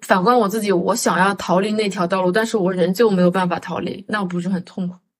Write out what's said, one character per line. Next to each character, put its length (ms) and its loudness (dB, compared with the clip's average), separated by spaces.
反 200 2
观 140 4
我 100 4
自 140 -2
己， 100 0
我 240 0
想 220 0
要 160 2
逃 260 0
离 120 0
那 180 0
条 160 -4
道 160 -2
路， 100 2
但 140 0
是 100 -4
我 160 0
仍 220 0
旧 160 4
没 140 2
有 80 6
办 180 0
法 100 -4
逃 200 -8
离， 280 -8
那 160 -4
不 160 -4
是 80 -4
很 160 -4
痛 240 -8
苦？ 80 -10